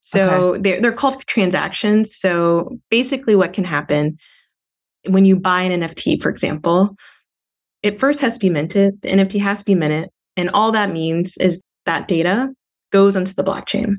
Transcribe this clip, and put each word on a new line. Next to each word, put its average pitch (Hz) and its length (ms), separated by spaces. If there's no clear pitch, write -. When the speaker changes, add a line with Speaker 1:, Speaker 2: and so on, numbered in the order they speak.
Speaker 1:
So 185 540
Speaker 2:
Okay. - 60
Speaker 1:
they're, 190 200
they're 233 100
called 269 360
transactions. 202 880
So 170 640
basically 240 460
what 185 180
can 196 100
happen 151 540
when 190 160
you 190 120
buy 185 260
an 185 100
N 175 120
F 160 100
T, - 260
for 160 120
example, 180 640
it 208 160
first 285 220
has 233 120
to - 60
be 190 100
minted. 196 540
The - 60
N 196 100
F 190 80
T 202 100
has 202 220
to - 60
be 196 100
minted. 156 340
And 180 140
all 220 220
that 208 200
means 165 460
is 175 240
that 165 220
data 190 420
goes 196 240
onto 190 180
the - 100
blockchain. - 560